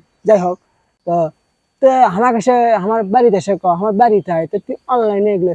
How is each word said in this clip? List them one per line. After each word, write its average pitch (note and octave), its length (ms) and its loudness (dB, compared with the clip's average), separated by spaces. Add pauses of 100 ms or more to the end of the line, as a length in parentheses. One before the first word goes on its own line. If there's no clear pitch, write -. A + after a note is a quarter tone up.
(280)
যাই G#3 160 4
হোক। F3+ 140 -4 (500)
তো, E3+ 80 -2 (680)
তো C4 60 4 (280)
আমার B3 200 0
কাছে, B3 180 0 (320)
আমার A3+ 160 -2 (120)
বাড়িতে A#3+ 240 4
এসে G3 240 -2
ক, - 20 -20 (160)
আমার G#3+ 220 -2
বাড়িতে G#3+ 300 2
আয়, E3 200 -2
তো G#3 140 -6
তুই C4 100 -10 (120)
অনলাইনে G#3+ 480 0
এগুলো F3+ 200 -2